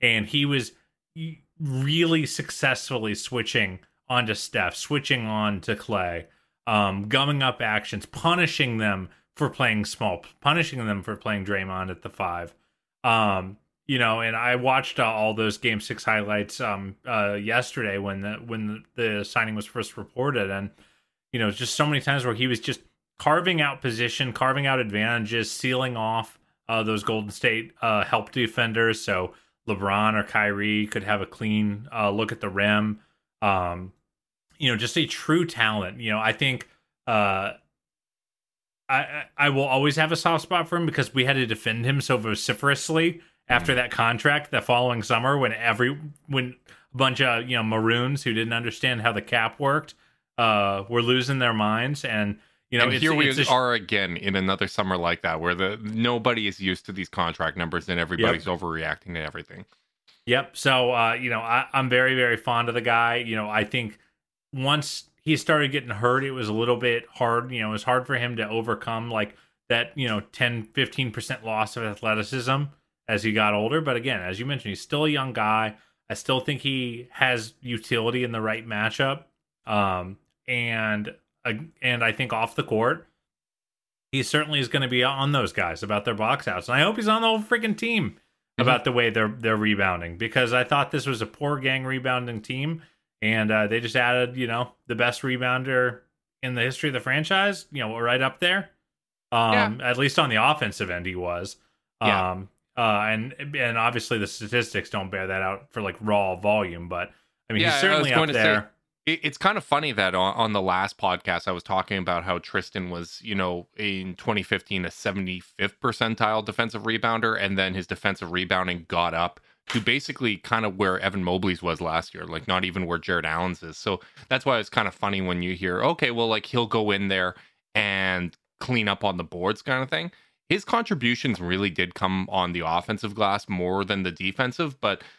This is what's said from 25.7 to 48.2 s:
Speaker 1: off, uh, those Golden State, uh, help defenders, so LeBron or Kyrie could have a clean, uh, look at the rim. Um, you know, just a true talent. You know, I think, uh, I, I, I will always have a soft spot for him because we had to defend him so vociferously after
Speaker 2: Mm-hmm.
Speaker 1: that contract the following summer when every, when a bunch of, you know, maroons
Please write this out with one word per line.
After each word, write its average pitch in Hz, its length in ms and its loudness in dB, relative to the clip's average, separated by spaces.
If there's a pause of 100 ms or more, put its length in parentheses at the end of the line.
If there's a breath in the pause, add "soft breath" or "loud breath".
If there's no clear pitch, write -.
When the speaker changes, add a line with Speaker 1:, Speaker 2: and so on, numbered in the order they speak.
Speaker 1:
off, 110 420 -4 (300)
uh, 113 140 0
those 107 200 0
Golden 107 280 -2
State, 113 500 0
uh, 107 240 2
help 107 260 0
defenders, 113 680 2
so 92 320 -2 (340 soft breath)
LeBron 101 460 2
or 104 100 2
Kyrie 104 640 0
could 101 160 -6
have 104 180 0
a 92 40 -6
clean, 107 680 0
uh, 107 180 2
look 104 200 0
at 113 80 -8
the 104 100 -6
rim. 104 500 2 (420 soft breath)
Um, 92 500 0 (640)
you 135 140 2
know, 117 60 2
just 202 200 -2
a 156 80 2
true 170 400 2
talent. 110 540 0
You 113 120 -2
know, 107 80 2
I 110 120 2
think, 127 380 -2 (380 soft breath)
uh, 101 460 2 (1300)
I, 135 100 2
I, 143 280 -4 (120)
I 143 120 4
will 139 160 2
always 139 320 2
have 156 140 2
a 165 40 0
soft 160 280 2
spot 170 260 0
for 175 80 0
him 170 80 0
because 147 280 0
we 131 120 4
had 139 80 4
to 131 120 2
defend 110 400 -2
him 135 140 2
so 131 180 2
vociferously 139 1040 0 (280 loud breath)
after 139 240 4
Speaker 2:
Mm-hmm. 123 40 2
Speaker 1:
that 123 140 0
contract 135 600 2
the 127 100 2
following 120 420 2
summer 127 340 2
when 123 140 2
every, 117 460 2 (300)
when 127 280 0 (380 loud breath)
a 131 40 -12
bunch 127 220 2
of, 123 300 2
you 123 80 2
know, 113 60 2
maroons 117 600 2